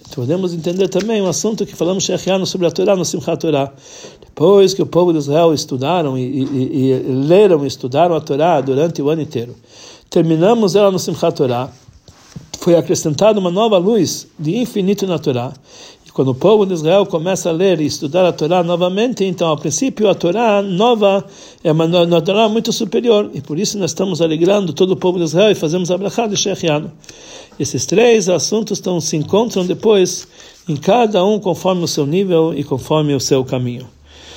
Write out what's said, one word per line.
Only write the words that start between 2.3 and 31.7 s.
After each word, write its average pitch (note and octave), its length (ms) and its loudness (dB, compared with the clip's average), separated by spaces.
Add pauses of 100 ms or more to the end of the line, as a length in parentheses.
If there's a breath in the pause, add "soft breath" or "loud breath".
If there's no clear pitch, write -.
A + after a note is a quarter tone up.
sobre F3 220 -2
a - 20 -4
Torá, G3 240 2
no F3+ 100 0
Simchat E3 360 -4
Torá. C#3+ 320 -2 (480 loud breath)
Depois F#3+ 540 4
que - 60 -2
o D#3 60 -2
povo F3 260 2
de D#3+ 60 0
Israel D3+ 340 2
estudaram C#3 640 -2
e, B2+ 60 -4
e, C3 220 -4
e, C3 480 0
e C3 340 -2
leram F3 380 6
e - 20 -2
estudaram C#3+ 480 0
a D3+ 60 -2
Torá D3 400 0
durante C#3+ 420 -2
o C#3+ 80 0
ano D#3+ 120 -2
inteiro, B2 340 -8 (520 loud breath)
terminamos F3 680 2
ela G3+ 160 4
no F#3 80 0
Simchat E3+ 360 -2
Torá, B2 360 -2 (880 loud breath)
foi E3+ 160 2
acrescentada F3+ 640 2
uma F#3 120 0
nova G#3 260 2
luz F3+ 500 0 (120)
de D#3+ 180 -4
infinito G3+ 500 -2
na E3+ 120 -2
Torá. C3 340 -4 (540 loud breath)
E - 40 -20
quando C3+ 180 0
o B2+ 60 0
povo G3 320 4
de F#3+ 80 -2
Israel F3 320 2
começa F#3 420 -4
a E3 40 0
ler F3+ 280 2
e D3+ 60 0
estudar D3+ 400 -2
a E3+ 60 2
Torá E3+ 300 0
novamente, F#3 640 -2
então, F3+ 260 -2
a D3+ 60 0
princípio, G#3 520 -2
a F3+ 60 4
Torá G3+ 480 0
nova G3+ 640 2 (400 loud breath)
é D#3+ 80 2
uma, E3 140 2
no-, E3+ 180 4
uma E3+ 160 4
Torá G3+ 280 2
muito A3 240 -2
superior. A3 600 0
E - 80 -10
por D3+ 180 -8
isso G3+ 200 -4
nós F3 120 -2
estamos F#3+ 300 -4
alegrando E3+ 520 2
todo F#3 200 0
o - 40 -2
povo F#3 220 -2
de E3+ 60 0
Israel F3 260 4
e F#3+ 40 2
fazemos E3+ 360 -2
a F3+ 60 0
brachá G3+ 300 -4
de G3+ 100 -4
Shechianu. D#3+ 560 -4 (640 loud breath)
Esses C3 280 -4
três A3 420 4
assuntos G3+ 500 -2
estão, F3+ 220 -4
se - 160 -4
encontram F#3+ 480 0
depois F#3 640 0 (400 loud breath)
em D3+ 80 -2
cada G3+ 480 2
um G#3 140 2
conforme F#3 460 -2